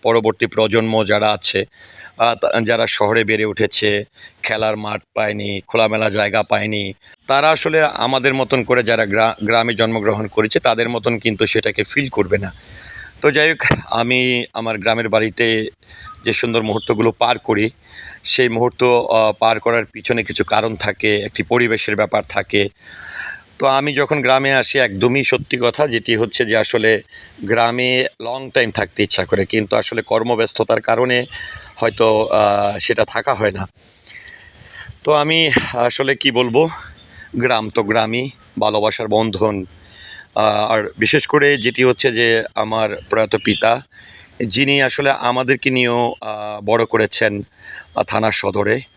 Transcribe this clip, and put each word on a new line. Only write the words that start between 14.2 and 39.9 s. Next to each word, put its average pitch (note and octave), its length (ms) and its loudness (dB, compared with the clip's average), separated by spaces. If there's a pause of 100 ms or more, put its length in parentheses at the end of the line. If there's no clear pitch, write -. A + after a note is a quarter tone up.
আমার A2+ 240 -6
গ্রামের A2 300 0
বাড়িতে A2 640 0 (540)
যে A#2 80 0
সুন্দর A2+ 300 0
মুহূর্তগুলো A2 500 0
পার A#2 260 0
করি, A2 320 0 (540)
সেই B2+ 240 2
মুহূর্ত, A#2 360 0
আহ, A#2+ 480 4
পার A2 280 2
করার A#2 240 0
পিছনে A2+ 400 -4
কিছু G2+ 200 -2
কারণ A2 320 -2
থাকে, G#2+ 400 0
একটি G#2 260 -4
পরিবেশের A2+ 540 0
ব্যাপার G#2 320 0
থাকে। G2+ 400 -2 (920)
তো C3+ 80 0
আমি C#3 260 2
যখন C#3 300 0
গ্রামে C3+ 320 2
আসি, C3 240 2
একদমই A#2+ 460 2
সত্যি - 360 -2
কথা, A#2+ 260 0
যেটি A2+ 300 -2
হচ্ছে A2+ 300 0
যে A2 100 0
আসলে A2 460 2 (420)
গ্রামে A#2+ 600 0 (180)
লং B2+ 280 -10
টাইম A#2 200 2
থাকতে G#2 320 -2
ইচ্ছা F#2+ 220 0
করে, F#2+ 220 0
কিন্তু A2 300 -2
আসলে A2 260 -2
কর্মব্যস্ততার A2+ 800 0
কারণে B2 460 0 (500)
হয়তো, A2 500 2
আহ, G2+ 520 2
সেটা A2+ 260 0
থাকা A#2 300 -2
হয় G#2 160 0
না। F#2+ 180 -8 (1400)
তো D3 80 2
আমি D#3 380 2 (220)
আসলে B2 420 0
কি C3+ 160 0
বলবো, B2 380 2 (680)
গ্রাম A#2 340 0
তো A2+ 120 -2
গ্রামই, A2+ 480 0 (280)
ভালোবাসার G#2+ 500 0
বন্ধন। G#2+ 560 0 (680)